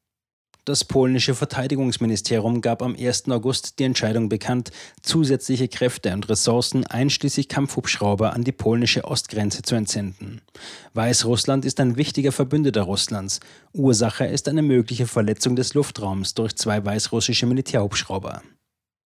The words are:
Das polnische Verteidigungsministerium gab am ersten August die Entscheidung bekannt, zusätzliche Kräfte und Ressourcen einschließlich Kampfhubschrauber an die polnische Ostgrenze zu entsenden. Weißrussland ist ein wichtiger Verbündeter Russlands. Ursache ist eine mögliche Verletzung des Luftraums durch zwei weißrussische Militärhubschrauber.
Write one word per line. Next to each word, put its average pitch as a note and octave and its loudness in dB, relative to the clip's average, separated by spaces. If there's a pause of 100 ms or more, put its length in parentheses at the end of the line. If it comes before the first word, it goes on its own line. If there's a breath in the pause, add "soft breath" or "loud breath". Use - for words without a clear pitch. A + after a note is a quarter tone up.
(640)
Das C#3 -2
polnische C3 4
Verteidigungsministerium A#2+ 0
gab A#2 0
am B2 -2
ersten B2 -2
August B2 -2
die C#3 2
Entscheidung A2+ 2
bekannt, A#2 -2 (300 loud breath)
zusätzliche C3 2
Kräfte - -2
und G2+ -4
Ressourcen A#2+ 2
einschließlich C#3 0
Kampfhubschrauber G#2+ 0
an A#2+ -2
die C3+ 0
polnische A#2 2
Ostgrenze G#2 -4
zu B2 -2
entsenden. G2+ -4 (540 loud breath)
Weißrussland A#2+ 2
ist C3+ 0
ein B2 2
wichtiger C#3 0
Verbündeter C3 2
Russlands. G2 -4 (320 loud breath)
Ursache C3 2
ist A#2+ -2
eine D3+ 2
mögliche B2 2
Verletzung A#2 0
des B2+ 0
Luftraums G2 -2
durch A2+ -2
zwei G#2 0
weißrussische A2+ 0
Militärhubschrauber. A2 -2 (680)